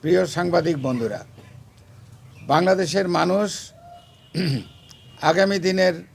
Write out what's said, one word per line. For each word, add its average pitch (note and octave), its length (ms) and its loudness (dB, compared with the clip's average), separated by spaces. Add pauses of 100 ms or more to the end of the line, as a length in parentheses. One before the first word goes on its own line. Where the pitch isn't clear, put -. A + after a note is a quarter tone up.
প্রিয় F3+ 240 2
সাংবাদিক E3+ 560 0
বন্ধুরা, A#2+ 440 -4 (1200)
বাংলাদেশের F#3 600 2
মানুষ F3+ 640 -2 (600)
<clears throat> - 880 -6
আগামী F#3+ 380 2
দিনের F#3 340 2 (200)